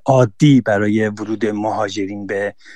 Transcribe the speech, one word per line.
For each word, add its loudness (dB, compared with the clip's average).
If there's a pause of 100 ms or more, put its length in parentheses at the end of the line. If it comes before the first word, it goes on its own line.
عادی 4
برای 0
ورود -6
مهاجرین -4
به، -6 (220)